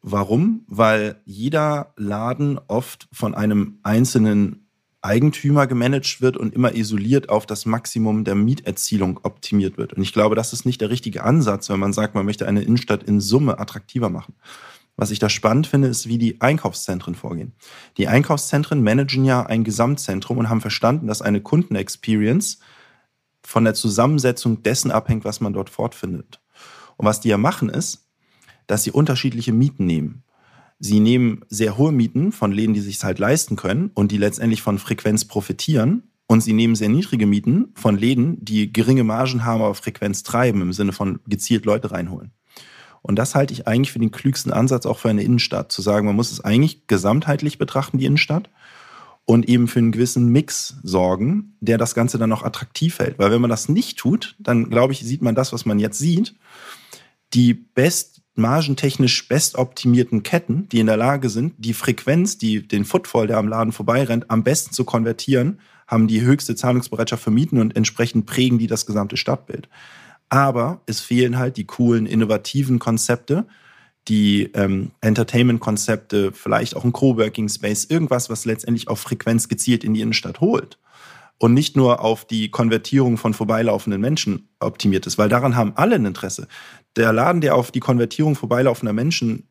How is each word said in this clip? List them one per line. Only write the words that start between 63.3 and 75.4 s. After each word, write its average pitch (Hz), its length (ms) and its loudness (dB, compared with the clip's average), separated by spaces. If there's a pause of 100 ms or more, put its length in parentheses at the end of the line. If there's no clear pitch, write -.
am 107 120 0
Laden 110 240 -2
vorbeirennt, 117 580 0
am 113 120 2
besten 139 300 0
zu 127 120 -2
konvertieren, 123 760 0 (260)
haben 113 220 4
die 110 140 2
höchste 131 320 2
Zahlungsbereitschaft 120 680 -2
für - 80 -2
Mieten 131 280 2
und 110 180 0
entsprechend 113 500 0
prägen 127 320 2
die 113 80 0
das 110 200 -4
gesamte 101 300 -4
Stadtbild. - 520 -6 (600)
Aber 135 580 0
es 107 140 -6
fehlen 123 380 2
halt 123 180 -2
die 104 100 -8
coolen, 117 400 2
innovativen 113 720 0
Konzepte, 120 680 -2 (640)
die, 101 360 2 (100)
ähm, 95 380 -2 (100)
Entertainment-Konzepte, 110 1300 0